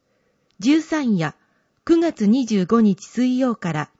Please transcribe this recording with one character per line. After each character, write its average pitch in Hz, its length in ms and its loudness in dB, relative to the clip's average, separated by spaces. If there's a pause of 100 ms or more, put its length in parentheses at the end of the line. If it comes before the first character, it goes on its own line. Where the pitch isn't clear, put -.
(580)
十 285 220 2
三 285 360 -2
夜、 160 180 -4 (500)
九 330 140 2
月 320 280 -2
二 240 200 2
十 208 180 0
五 226 160 2
日 202 260 0
水 254 320 -2
曜 254 180 -2
か 170 160 -8
ら 151 280 -6